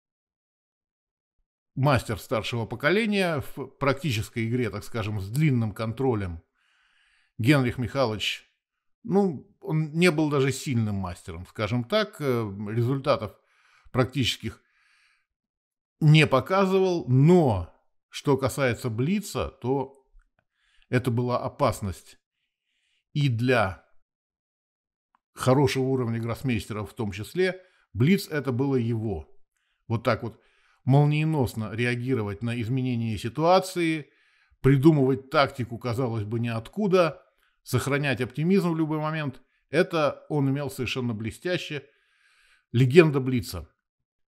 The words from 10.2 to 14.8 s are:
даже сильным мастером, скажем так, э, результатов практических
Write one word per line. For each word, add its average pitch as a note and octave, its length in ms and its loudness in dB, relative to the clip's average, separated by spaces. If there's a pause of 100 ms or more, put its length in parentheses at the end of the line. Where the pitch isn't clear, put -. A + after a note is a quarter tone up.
даже C#3 220 2
сильным A2+ 440 -2
мастером, F#2 520 -8
скажем A2+ 360 -4
так, G#3+ 360 -2
э, D3+ 40 -10 (460)
результатов A#2+ 640 0 (560)
практических A#2+ 680 -2 (1400)